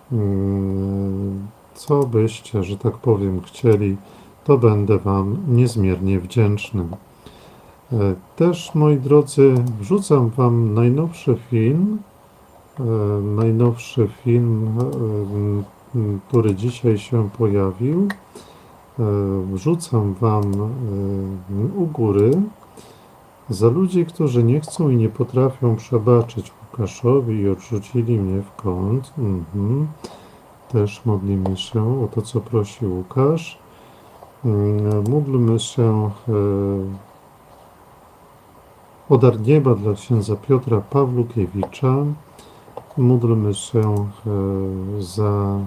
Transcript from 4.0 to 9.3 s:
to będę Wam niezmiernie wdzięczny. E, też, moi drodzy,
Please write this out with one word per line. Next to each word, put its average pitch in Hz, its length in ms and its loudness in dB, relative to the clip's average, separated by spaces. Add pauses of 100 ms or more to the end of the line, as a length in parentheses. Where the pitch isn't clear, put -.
to 139 80 6
będę 104 400 4
Wam 98 400 -2 (100)
niezmiernie 98 720 2
wdzięczny. 101 640 -2 (1120)
E, 101 220 0 (200)
też, 170 400 0
moi 151 220 4
drodzy, 139 580 4 (240)